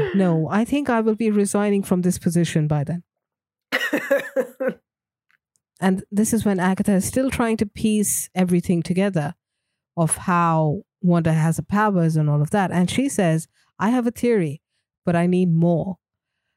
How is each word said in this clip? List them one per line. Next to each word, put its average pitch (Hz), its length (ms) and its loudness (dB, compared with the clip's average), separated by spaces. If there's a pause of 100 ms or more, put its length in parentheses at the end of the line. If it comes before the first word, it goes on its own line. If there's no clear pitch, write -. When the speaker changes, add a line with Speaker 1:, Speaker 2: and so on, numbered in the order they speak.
(160)
Speaker 1:
no. 170 340 2
I 202 160 0
think 285 240 -2
I 233 120 2
will 220 140 0
be 220 140 0
resigning 202 540 0
from 180 180 0
this 180 160 0
position 165 500 0
by 151 180 -2
then. 175 180 -6 (680)
Speaker 2:
<laughs> - 1080 -4 (1000)
Speaker 1:
And 190 300 0
this 214 220 0
is 214 120 0
when 202 140 0
Agatha 190 340 0
is 185 120 2
still 262 240 -2
trying 226 280 0
to 226 80 -2
piece 214 680 -2
everything 180 480 0
together 180 540 -2 (600)
of 160 180 0
how 170 680 0 (180)
Wanda 170 320 2
has 160 240 0
the 156 60 -6
powers 190 520 0
and 151 140 2
all 147 120 2
of 147 100 -2
that. 190 200 0
And 175 180 2
she 269 200 -2
says, 165 380 0 (320)
"I 196 100 0
have 240 180 0
a 240 40 0
theory, 196 500 0 (440)
but 170 100 0
I 170 120 2
need 180 260 2
more." 170 440 2 (600)